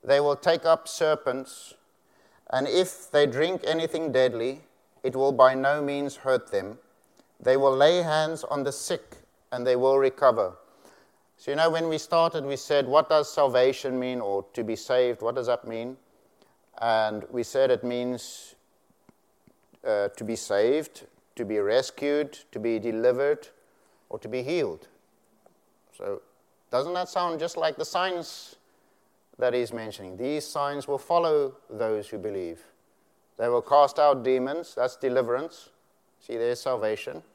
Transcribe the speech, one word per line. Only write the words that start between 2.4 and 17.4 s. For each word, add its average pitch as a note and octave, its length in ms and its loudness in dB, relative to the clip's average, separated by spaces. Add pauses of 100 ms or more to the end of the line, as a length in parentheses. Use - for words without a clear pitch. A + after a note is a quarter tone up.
"And C3 180 0
if F3+ 440 -2
they D3 140 6
drink D3+ 380 -2
anything D#3+ 480 -2
deadly, B2+ 500 0 (420)
it C3 120 -4
will C3+ 160 2
by C3 240 8
no C#3 260 0
means C#3+ 360 -4
hurt C3 340 -2
them. G2+ 280 -6 (600)
They C3 180 4
will C3+ 180 4
lay D#3+ 260 6
hands D#3 420 -2
on C#3+ 200 -4
the C#3 80 -4
sick - 460 -8 (340)
and B2 140 -6
they B2+ 100 4
will C3 220 4
recover." A#2+ 600 2 (800)
So, - 140 -10
you C#3+ 60 -2
know, E3 120 4
when E3 200 0
we D#3 80 -2
started, E3 480 0
we C#3 100 -4
said, C#3 320 0
"What D3 220 4
does D3+ 220 2
salvation C3 680 2
mean?" B2+ 220 -4
or G2 320 -2
"to A#2+ 100 -6
be A2 120 -4
saved"? B2 460 0
What A#2 140 -2
does B2 120 -4
that A#2+ 200 -2
mean? A#2 300 -10 (800)
And A2 520 0
we A#2+ 140 -4